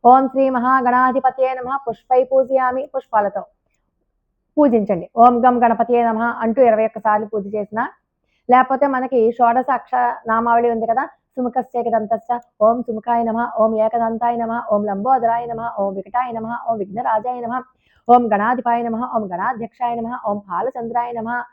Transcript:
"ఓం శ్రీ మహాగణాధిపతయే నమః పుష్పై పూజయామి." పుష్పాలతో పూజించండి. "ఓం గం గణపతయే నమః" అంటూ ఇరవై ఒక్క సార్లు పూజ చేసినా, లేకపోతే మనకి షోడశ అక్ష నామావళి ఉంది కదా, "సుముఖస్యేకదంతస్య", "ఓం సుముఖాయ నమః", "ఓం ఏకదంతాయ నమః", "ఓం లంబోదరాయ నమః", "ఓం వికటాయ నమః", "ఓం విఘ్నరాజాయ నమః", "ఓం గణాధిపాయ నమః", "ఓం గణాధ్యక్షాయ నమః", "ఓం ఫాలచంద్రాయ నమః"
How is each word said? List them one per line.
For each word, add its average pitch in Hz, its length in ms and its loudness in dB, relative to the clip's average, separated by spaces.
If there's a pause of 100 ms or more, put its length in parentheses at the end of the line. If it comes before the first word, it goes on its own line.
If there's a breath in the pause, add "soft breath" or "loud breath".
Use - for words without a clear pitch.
"ఓం 262 220 6
శ్రీ 262 220 0
మహాగణాధిపతయే 254 1040 0
నమః 254 240 -8
పుష్పై 254 460 0
పూజయామి." 262 640 0
పుష్పాలతో 208 560 -2 (1160)
పూజించండి. 220 480 2 (120)
"ఓం 240 160 8 (100)
గం 247 200 6
గణపతయే 240 400 2
నమః" 226 220 0 (180)
అంటూ 226 180 0
ఇరవై 220 240 6
ఒక్క 220 140 -6
సార్లు 214 260 0
పూజ 208 180 -6 (120)
చేసినా, 214 280 -4 (640)
లేకపోతే 254 380 4
మనకి 254 320 0 (120)
షోడశ 240 400 2
అక్ష - 220 -4 (340)
నామావళి 233 440 2
ఉంది 226 160 -2
కదా, 233 160 0 (320)
"సుముఖస్యేకదంతస్య", 233 1040 -4 (220)
"ఓం 226 200 4
సుముఖాయ 233 420 -2
నమః", 233 240 -2 (120)
"ఓం 220 120 4 (100)
ఏకదంతాయ 226 540 0
నమః", 233 260 -4 (100)
"ఓం 208 140 2
లంబోదరాయ 233 600 0
నమః", 233 240 -8 (100)
"ఓం 196 160 -2
వికటాయ 240 360 -6
నమః", 226 240 -8 (120)
"ఓం 226 100 -2
విఘ్నరాజాయ 226 640 -4
నమః", 240 200 -6 (460)
"ఓం 247 200 6
గణాధిపాయ 233 560 0
నమః", 233 200 -4 (120)
"ఓం 214 180 -2
గణాధ్యక్షాయ 233 600 -6
నమః", 233 200 -8 (120)
"ఓం 208 120 -4
ఫాలచంద్రాయ 233 720 -6
నమః" 233 260 -6 (160)